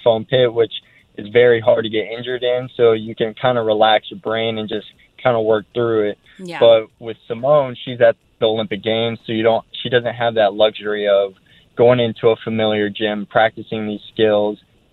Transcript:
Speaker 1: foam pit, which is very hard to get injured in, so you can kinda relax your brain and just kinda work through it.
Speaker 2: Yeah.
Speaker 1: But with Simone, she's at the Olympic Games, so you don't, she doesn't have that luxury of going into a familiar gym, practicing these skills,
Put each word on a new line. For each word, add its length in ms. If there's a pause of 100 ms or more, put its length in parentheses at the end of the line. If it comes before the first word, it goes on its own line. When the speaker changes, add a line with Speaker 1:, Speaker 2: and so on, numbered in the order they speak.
Speaker 1:
foam 220
pit, 280
which 180 (460)
is 140
very 280
hard 240
to 60
get 160
injured 380
in, 320
so 160
you 240
can 180
kinda 280
relax 500
your 80
brain 380
and 100
just 180 (340)
kinda 200
work 240 (100)
through 360
it. 80 (200)
Speaker 2:
Yeah. 220
Speaker 1:
But 260 (140)
with 160 (100)
Simone, 480 (100)
she's 160
at 140 (240)
the 80
Olympic 360
Games, 440
so 60
you 100
don't, 220 (180)
she 60
doesn't 260
have 200
that 180
luxury 560
of 240 (420)
going 260
into 280
a 80
familiar 540
gym, 340
practicing 640
these 160 (100)
skills, 460 (340)